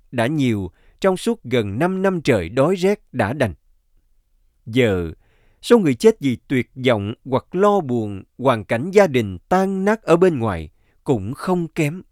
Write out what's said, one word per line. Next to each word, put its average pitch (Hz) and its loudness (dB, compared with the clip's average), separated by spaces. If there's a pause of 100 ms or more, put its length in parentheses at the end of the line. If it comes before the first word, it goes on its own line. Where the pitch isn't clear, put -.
(100)
đã 117 0
nhiều 120 -2 (300)
trong 190 2
suốt 233 -4
gần 113 -2
năm 185 -2
năm 190 0
trời 101 0
đói 135 0
rét 190 0 (120)
đã 113 -2
đành, 107 -2 (1120)
giờ 101 0 (500)
số 233 6
người 160 2
chết 220 2
vì 127 0 (120)
tuyệt 127 -2 (160)
vọng 107 0 (100)
hoặc 127 -4
lo 202 2
buồn, 113 -4 (160)
hoàn 123 0
cảnh 120 -4
gia 196 6
đình 110 -2 (100)
tan 190 0
nát 214 0
ở 165 2
bên 170 4
ngoài 92 -4 (340)
cũng 113 -2
không 180 -4
kém. 160 -4